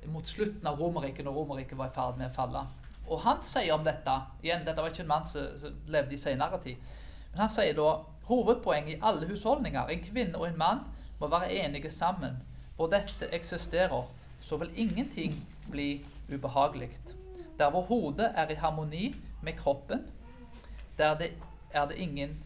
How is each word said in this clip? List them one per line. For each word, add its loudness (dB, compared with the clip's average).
mot -4
slutten -2
av -2
Romerriket, -2
når -2
Romerriket -4
var -4
i -10
ferd 0
med -4
å -8
falle. -2
Og -2
han 6
sier 4
om 2
dette, 2
igjen, 0
dette 0
var 0
ikke -6
en 0
mann 2
som, -4
som -8
levde 4
i -8
senere 2
tid, -6
men 2
han 2
sier 4
da, 8
"Hovedpoenget 4
i -6
alle 4
husholdninger, 2
en 0
kvinne 0
og 0
en -2
mann, 4
må 0
være 4
enige 0
sammen. 0
Hvor 2
dette 2
eksisterer, 0
så -2
vil -4
ingenting 0
bli -2
ubehagelig. 2
Der 8
hvor 2
hodet 4
er 2
i 0
harmoni 0
med -4
kroppen, 0
der 6
det, -4
er 4
det -6
ingen -4